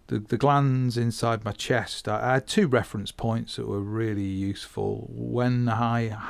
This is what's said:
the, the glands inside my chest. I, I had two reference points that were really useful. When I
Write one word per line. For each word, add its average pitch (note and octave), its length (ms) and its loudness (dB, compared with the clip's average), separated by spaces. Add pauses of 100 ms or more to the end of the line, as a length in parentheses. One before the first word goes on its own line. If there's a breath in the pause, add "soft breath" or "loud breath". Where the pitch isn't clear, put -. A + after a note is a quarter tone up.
the, A#2 140 -2
the G#2+ 180 -2
glands C3 600 4
inside A#2 460 0
my A2 80 -2
chest. - 560 -2
I, A2 220 0
I C3 60 4
had C3 120 0
two G3+ 200 4
reference A2 440 0
points A2+ 460 -4
that A2 100 -6
were G2+ 140 -2
really G#2+ 420 -2
useful. G2 840 -4
When A#2+ 580 0
I A#2 480 0 (140)